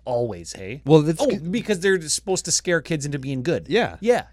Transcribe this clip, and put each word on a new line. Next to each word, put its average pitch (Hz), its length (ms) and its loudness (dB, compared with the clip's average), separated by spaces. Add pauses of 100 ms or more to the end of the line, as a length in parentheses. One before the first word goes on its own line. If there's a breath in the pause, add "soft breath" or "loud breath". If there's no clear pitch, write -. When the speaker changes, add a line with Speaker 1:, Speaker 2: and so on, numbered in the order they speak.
Speaker 1:
always, 117 480 -4
hey? 101 320 -12
Speaker 2:
Well, 156 180 8
that's 160 180 0
Speaker 1:
Oh, 285 80 2
Speaker 2:
c- 208 100 0
Speaker 1:
because 185 420 -2
they're 190 220 2
supposed 170 420 -4
to 156 80 -4
scare 170 280 0
kids 156 240 -4
into 143 140 -4
being 131 240 -6
good. 117 260 -2
Speaker 2:
Yeah. 160 300 0
Speaker 1:
Yeah, 233 340 2